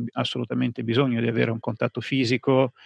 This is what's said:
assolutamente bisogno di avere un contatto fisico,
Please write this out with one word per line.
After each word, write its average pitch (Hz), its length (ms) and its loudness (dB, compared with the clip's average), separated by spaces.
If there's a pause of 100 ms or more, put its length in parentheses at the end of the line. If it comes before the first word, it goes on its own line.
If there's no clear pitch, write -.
(120)
assolutamente 123 720 -4
bisogno 117 380 2
di 117 60 0
avere 117 220 2
un 113 100 -4
contatto 120 420 -4
fisico, 131 720 2 (120)